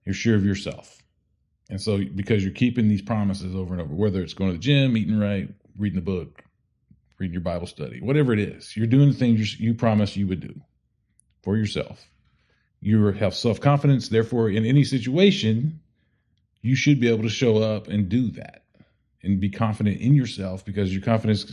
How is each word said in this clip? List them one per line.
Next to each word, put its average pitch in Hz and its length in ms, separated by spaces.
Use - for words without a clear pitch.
You're 95 100
sure 113 200
of 98 100
yourself. - 580
And 98 100
so 101 240
because 98 400
you're 95 100
keeping 120 340
these 104 140
promises 98 540
over 90 180
and 87 80
over, 76 120
whether 95 300
it's 80 100
going 95 180
to 85 60
the 80 60
gym, 135 340
eating 107 220
right, 101 340
reading 95 200
the 92 80
book, 87 380
reading 92 140
your 90 80
Bible 87 260
study, 62 340
whatever 131 320
it 104 60
is, - 360
you're 113 120
doing 139 220
the 123 60
things 113 440
you, 113 80
you 117 80
promised 107 400
you 101 120
would 90 120
do - 200
for 101 140
yourself. - 520
You 104 300
have 95 240
self-confidence. 143 720
Therefore, 113 400
in 110 160
any 135 180
situation, 131 1000
you 127 140
should 143 240
be 117 100
able 110 140
to 113 60
show 110 280
up 107 300
and 95 220
do 117 220
that - 320
and 98 180
be 98 100
confident 104 520
in 131 140
yourself 95 500
because 95 280
your 98 100
confidence 107 500